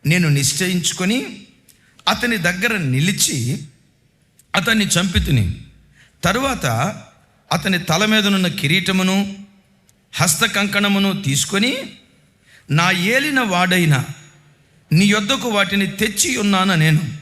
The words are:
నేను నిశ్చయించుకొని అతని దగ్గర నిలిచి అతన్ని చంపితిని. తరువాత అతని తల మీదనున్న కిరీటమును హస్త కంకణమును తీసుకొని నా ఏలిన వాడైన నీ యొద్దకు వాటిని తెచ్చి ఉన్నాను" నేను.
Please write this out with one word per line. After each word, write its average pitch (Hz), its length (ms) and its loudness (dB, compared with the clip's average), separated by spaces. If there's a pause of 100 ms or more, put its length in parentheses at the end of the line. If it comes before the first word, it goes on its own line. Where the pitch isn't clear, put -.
నేను 170 220 2
నిశ్చయించుకొని 180 1160 -2 (600)
అతని 233 280 -2
దగ్గర 185 400 -2
నిలిచి 139 840 -2 (920)
అతన్ని 208 320 0
చంపితిని. 160 760 0 (640)
తరువాత 226 420 0 (840)
అతని 185 260 0
తల 175 260 0
మీదనున్న 202 440 2
కిరీటమును 190 880 0 (800)
హస్త 180 320 0
కంకణమును 196 760 0
తీసుకొని 196 540 -2 (920)
నా 170 200 4
ఏలిన 254 500 0
వాడైన 180 640 2 (880)
నీ 170 120 4
యొద్దకు 208 440 0
వాటిని 196 380 0
తెచ్చి 214 500 -2
ఉన్నాను" 196 380 2
నేను. 160 260 4 (220)